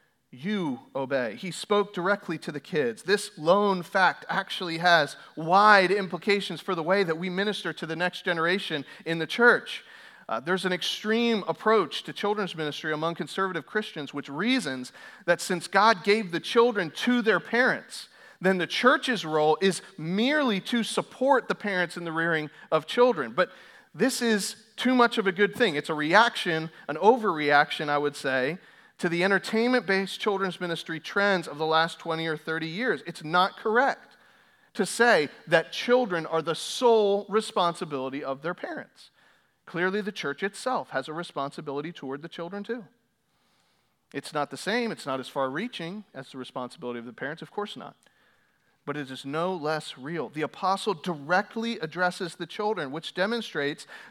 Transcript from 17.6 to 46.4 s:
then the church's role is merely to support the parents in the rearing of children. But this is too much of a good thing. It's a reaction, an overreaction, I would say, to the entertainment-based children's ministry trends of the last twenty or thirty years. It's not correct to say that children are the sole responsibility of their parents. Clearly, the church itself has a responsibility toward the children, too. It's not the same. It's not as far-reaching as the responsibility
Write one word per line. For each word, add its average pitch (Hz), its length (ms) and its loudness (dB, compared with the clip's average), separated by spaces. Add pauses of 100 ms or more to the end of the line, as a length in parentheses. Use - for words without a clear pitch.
then 185 160 4
the 175 100 0
church's 247 600 2
role 156 340 4
is 190 220 2 (160)
merely 220 600 0
to 233 240 -2
support 254 640 0
the - 80 0
parents 180 400 -4
in 180 80 -10
the 165 80 -6
rearing 160 360 0 (220)
of 156 160 0
children. 185 460 2
But 170 180 0 (440)
this 247 280 0
is 220 340 0 (200)
too 254 180 2
much 240 240 6
of 196 80 2
a 190 60 2
good 196 240 2
thing. 214 180 2
It's 147 160 -4
a 160 40 0
reaction, 165 760 4 (180)
an 147 80 -2
overreaction, 156 920 4
I 147 100 2
would 147 180 -2
say, 131 420 0 (400)
to 196 100 -2
the 170 160 0
entertainment-based 196 960 0
children's 190 400 -2
ministry 170 400 -6
trends 196 480 0
of 143 100 -12
the 156 80 -2
last 160 320 2
twenty 165 300 -4
or 156 80 -2
thirty 160 320 -6
years. 180 380 -2
It's 170 180 -14
not 180 340 2
correct 240 580 0 (580)
to 190 120 -2
say 202 420 4 (200)
that 165 240 4
children 208 540 0
are 165 160 0
the 156 120 -2
sole 208 720 2
responsibility 165 920 -2
of 139 180 -6
their 165 140 -4
parents. - 560 -12 (540)
Clearly, 185 360 -2
the 202 120 -6
church 143 300 -6
itself 196 480 -4
has 135 160 -4
a 156 60 -12
responsibility 147 800 -8
toward 139 280 -10
the 165 80 -14
children, 180 360 -10
too. 233 200 -8 (1300)
It's 139 220 -10
not 147 160 -2
the 139 60 -14
same. 226 340 -4
It's - 160 -10
not 135 140 -4
as 127 80 -12
far-reaching 170 720 -6 (100)
as 135 200 -16
the 139 60 -14
responsibility 123 600 -10